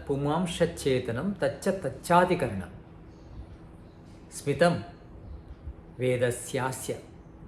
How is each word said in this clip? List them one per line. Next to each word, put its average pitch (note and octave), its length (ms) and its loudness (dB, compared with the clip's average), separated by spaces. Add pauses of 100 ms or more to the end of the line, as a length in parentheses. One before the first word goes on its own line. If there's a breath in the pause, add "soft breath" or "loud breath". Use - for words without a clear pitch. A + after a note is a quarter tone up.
పుమాంశచేతనం C#3+ 1200 2 (140)
తచ్చ - 240 0 (180)
తచ్చాధికరణం C#3 880 2 (1700)
స్మితం E3 360 4 (1300)
వేదస్యాస్య B2+ 960 0 (540)